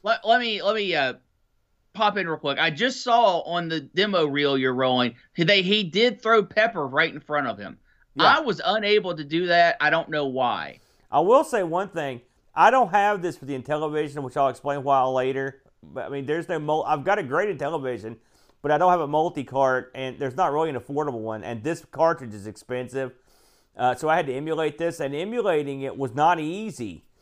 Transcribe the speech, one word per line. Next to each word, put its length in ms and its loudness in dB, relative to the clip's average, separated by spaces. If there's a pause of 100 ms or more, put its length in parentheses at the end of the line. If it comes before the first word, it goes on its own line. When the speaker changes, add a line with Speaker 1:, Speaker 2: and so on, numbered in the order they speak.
Speaker 1:
Let, 200 0
let 160 4
me, 220 -4
let 140 0
me, 180 -2
uh, 200 2 (800)
pop 240 0
in 100 -2
real 100 -4
quick. 220 -2
I 100 2
just 320 -2
saw 380 4
on 280 -4
the 120 -4
demo 480 0
reel 320 2
you're 140 0
rolling, 420 2 (180)
he, 120 0
they, 180 4
he 200 0
did 380 0
throw 220 4
pepper 420 -2
right 260 0
in 80 -12
front 280 -2
of 100 -6
him. 220 -14 (340)
Speaker 2:
Yeah. 240 6
Speaker 1:
I 40 0
was 220 -4
unable 520 0
to 80 -8
do 240 -4
that. 340 4
I 80 4
don't 200 0
know 180 -2
why. 540 -2 (280)
Speaker 2:
I 120 2
will 220 6
say 200 -2
one 260 -2
thing. 320 -6 (360)
I 140 8
don't 200 2
have 300 2
this 200 -6
with 80 -12
the 100 -6
Intellivision, 640 -4
which 140 -8
I'll 100 4
explain 360 -4
why 200 4
later. 580 -2 (220)
But 220 -10
I 40 -10
mean, 160 -8
there's 220 -2
no 100 -4
mul-, 280 -2
I've 180 -2
got 160 0
a 40 -4
great 320 -2
Intellivision, 600 -6 (460)
but 100 0
I 60 4
don't 140 6
have 100 4
a 60 -2
multi-cart, 880 0
and 240 -8
there's 200 -6
not 160 0
really 160 0
an 80 -4
affordable 420 -6
one. 240 -8
And 200 -8
this 280 -6
cartridge 420 0
is 140 -14
expensive, 680 -8 (640)
uh, 200 0
so 120 -4
I 80 2
had 120 0
to 60 -4
emulate 440 -4
this, 240 -4
and 120 -4
emulating 680 -2
it 160 -6
was 180 -6
not 240 4
easy. 640 -8 (180)